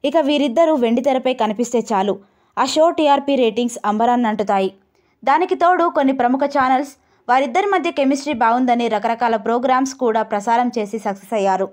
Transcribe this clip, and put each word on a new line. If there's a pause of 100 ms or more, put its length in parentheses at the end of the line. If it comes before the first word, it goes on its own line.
ఇక
వీరిద్దరూ
వెండితెరపై
కనిపిస్తే
చాలు, (440)
ఆ
షో
టీఆర్పీ
రేటింగ్స్
అంబరాన్నంటుతాయి. (540)
దానికి
తోడు
కొన్ని
ప్రముఖ
ఛానల్స్ (340)
వారిద్దరి
మధ్య
కెమిస్ట్రీ
బాగుందని
రకరకాల
ప్రోగ్రామ్స్
కూడా
ప్రసారం
చేసి
సక్సెస్
అయ్యారు.